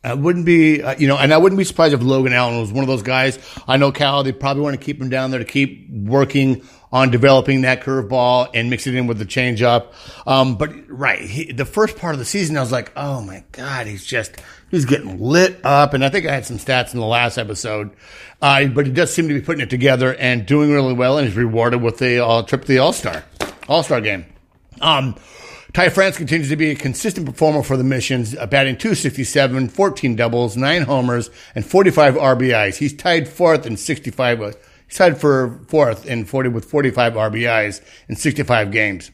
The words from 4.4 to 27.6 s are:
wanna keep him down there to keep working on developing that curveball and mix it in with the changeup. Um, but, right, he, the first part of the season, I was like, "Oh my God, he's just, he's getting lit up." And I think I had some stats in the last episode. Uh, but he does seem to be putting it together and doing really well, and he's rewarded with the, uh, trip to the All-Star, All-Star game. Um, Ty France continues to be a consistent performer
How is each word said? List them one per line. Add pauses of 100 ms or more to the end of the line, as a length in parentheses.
wanna
keep
him
down
there
to
keep
working (300)
on
developing
that
curveball
and
mix
it
in
with
the
changeup. (380)
Um,
but, (180)
right,
he,
the
first
part
of
the
season,
I
was
like,
"Oh
my
God,
he's
just, (400)
he's
getting
lit
up."
And
I
think
I
had
some
stats
in
the
last
episode. (500)
Uh,
but
he
does
seem
to
be
putting
it
together
and
doing
really
well,
and
he's
rewarded
with
the,
uh,
trip
to
the
All-Star, (440)
All-Star
game. (540)
Um, (580)
Ty
France
continues
to
be
a
consistent
performer